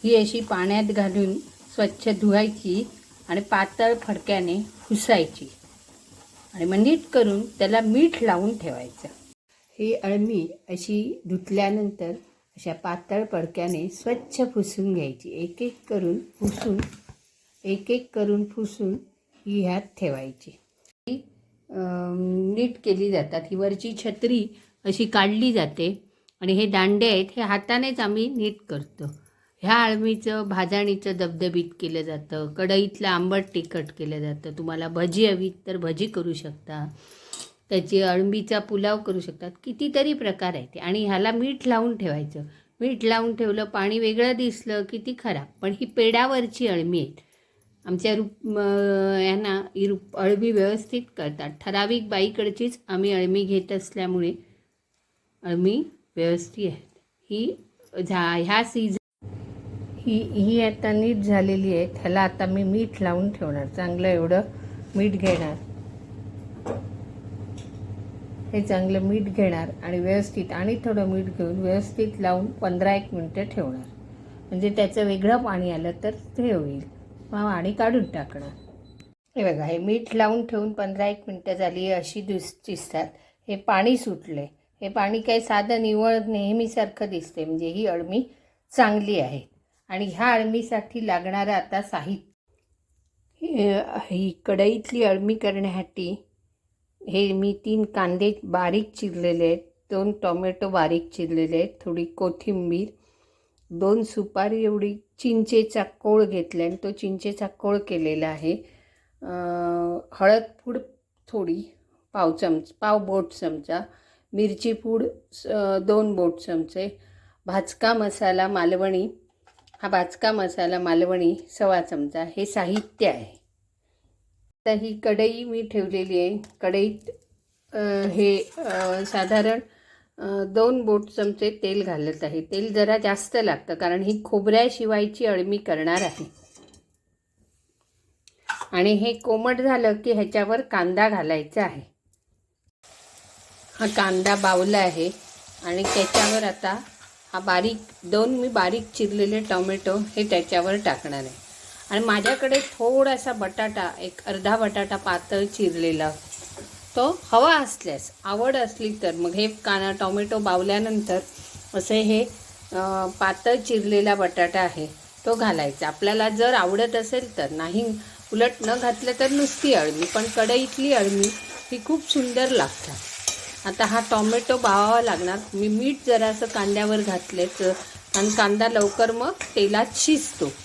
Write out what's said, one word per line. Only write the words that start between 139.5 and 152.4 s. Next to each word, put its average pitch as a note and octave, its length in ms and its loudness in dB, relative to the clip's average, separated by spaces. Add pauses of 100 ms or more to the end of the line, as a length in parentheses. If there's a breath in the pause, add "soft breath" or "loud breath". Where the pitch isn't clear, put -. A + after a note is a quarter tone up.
झालं B3 320 4
की G#3+ 180 -2
ह्याच्यावर G#3 500 0
कांदा G3 480 2
घालायचा D#3+ 540 0
आहे. C#3 180 -4 (2000)
हा A3 80 0
कांदा G3 480 2
बावला G3 420 4
आहे F3 340 2 (520)
आणि F3+ 200 -2
त्याच्यावर G#3+ 600 2
आता G3 360 -2 (540)
हा F#3 60 -4
बारीक, G3 380 2 (260)
दोन G#3+ 260 2
मी B3+ 180 0
बारीक A3 480 0
चिरलेले G#3 440 0
टोमॅटो G3 580 0
हे G#3 320 -2
त्याच्यावर F3+ 460 2 (100)
टाकणार C#3+ 340 -2
आहे. C3 240 -14 (460 loud breath)
आणि G#3+ 160 0
माझ्याकडे C4 540 2